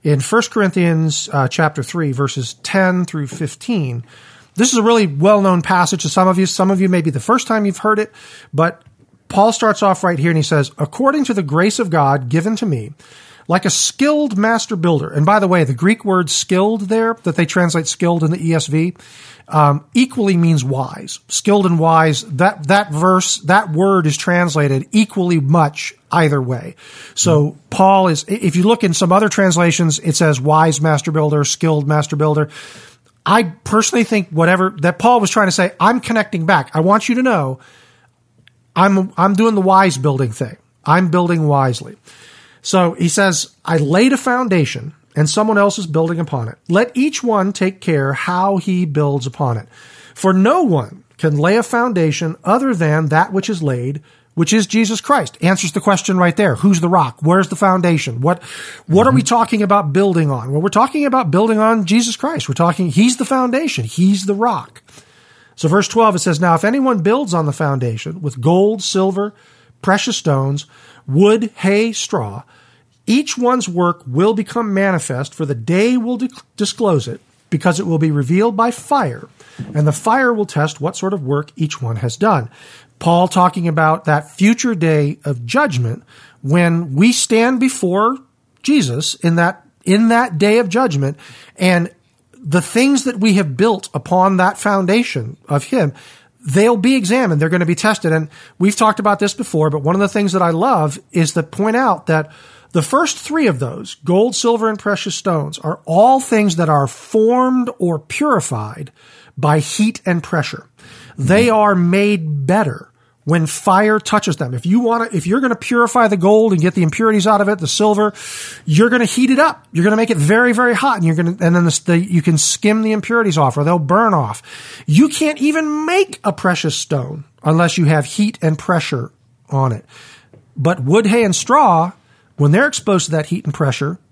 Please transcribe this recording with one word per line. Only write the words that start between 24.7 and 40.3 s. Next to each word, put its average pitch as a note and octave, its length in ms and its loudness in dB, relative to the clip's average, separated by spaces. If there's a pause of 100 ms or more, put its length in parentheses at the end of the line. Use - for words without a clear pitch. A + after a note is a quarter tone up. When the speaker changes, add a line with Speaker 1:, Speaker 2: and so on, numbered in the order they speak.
Speaker 1:
equally F#3 480 2
much D3 520 0 (180)
either D3 300 2
way. B2+ 360 -8 (380)
So D3+ 360 2
Speaker 2:
Mm-hmm. - 80 -20 (120)
Speaker 1:
Paul F#3+ 380 4
is, D3+ 200 -2
i-, F#3+ 120 -2
if E3+ 160 0
you F3+ 60 2
look A3+ 220 2
in E3+ 100 0
some F3 180 0
other G#3 160 4
translations, E3+ 720 2
it D#3+ 160 -2
says D3+ 260 2
wise D3+ 400 2
master D#3 300 0
builder, D3+ 340 0
skilled D3+ 440 -2
master D3+ 280 0
builder. D3+ 320 0 (800)
I G#3+ 160 4 (220)
personally A3 400 0
think G3+ 260 -2
whatever F3+ 480 2
that F3 200 -2
Paul A#3+ 220 4
was G3 100 0
trying G#3 180 2
to F3 40 0
say, F3+ 280 0
I'm A#3+ 200 2
connecting G#3 460 -4
back. D#3+ 280 0
I E3 60 0
want G3+ 300 2
you A#3 60 0
to B3+ 60 0
know D#3 360 0 (1160)
I'm, F#3+ 400 2
I'm F#3+ 180 0
doing A3 220 2
the G3 40 2
wise F#3+ 380 2
building C3 340 -2